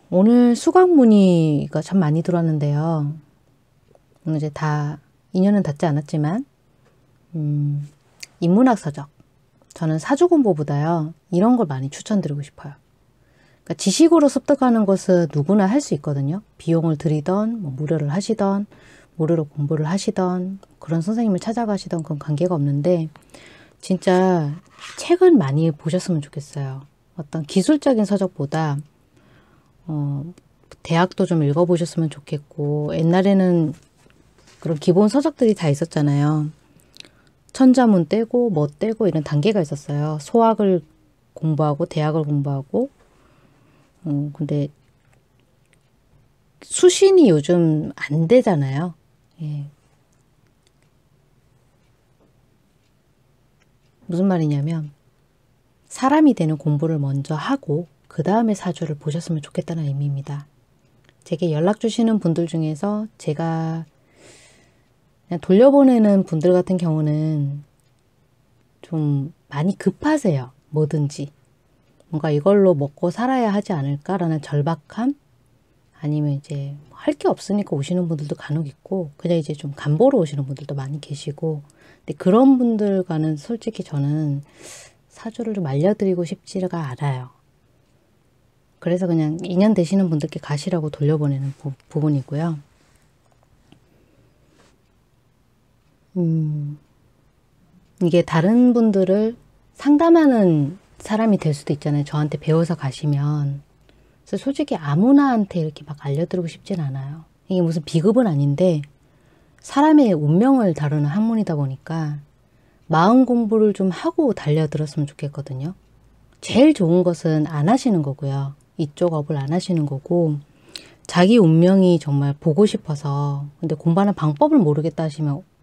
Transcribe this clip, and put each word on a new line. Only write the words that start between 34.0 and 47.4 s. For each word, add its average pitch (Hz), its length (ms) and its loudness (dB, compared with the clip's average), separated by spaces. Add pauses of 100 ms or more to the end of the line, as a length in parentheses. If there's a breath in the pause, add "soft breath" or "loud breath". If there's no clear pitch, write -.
그런 156 200 -4
기본 190 300 4
서적들이 277 440 0
다 170 160 -2
있었잖아요. 147 800 0 (1040 loud breath)
천자문 240 540 4
떼고 233 420 0
뭐 151 180 0
떼고 220 400 -4
이런 160 160 -2
단계가 175 380 0
있었어요. 147 600 -6
소학을 214 600 2 (540)
공부하고 151 500 -2
대학을 156 380 -2
공부하고. 143 640 -4 (1160 soft breath)
어, 147 260 -4
근데 143 380 -4 (1900)
수신이 370 680 4
요즘 156 680 2